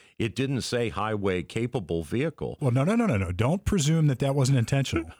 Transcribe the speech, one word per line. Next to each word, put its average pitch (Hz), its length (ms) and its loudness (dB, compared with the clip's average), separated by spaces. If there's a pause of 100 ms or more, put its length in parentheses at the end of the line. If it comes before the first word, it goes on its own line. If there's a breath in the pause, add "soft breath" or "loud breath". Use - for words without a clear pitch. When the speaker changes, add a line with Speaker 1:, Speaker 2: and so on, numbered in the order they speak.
(200 loud breath)
Speaker 1:
it 110 160 -2
didn't 135 280 -2
say 120 260 -2
highway 98 540 -2
capable 98 600 -4
vehicle. 98 560 -4
Speaker 2:
Well, 135 120 0
no, 131 120 4
no, 202 140 2
no, 233 80 2
no, 165 100 2
no. 92 160 0
Don't 127 320 0
presume 160 440 2
that 131 120 2
that 139 160 0
wasn't 135 220 4
intentional, 123 520 0 (100)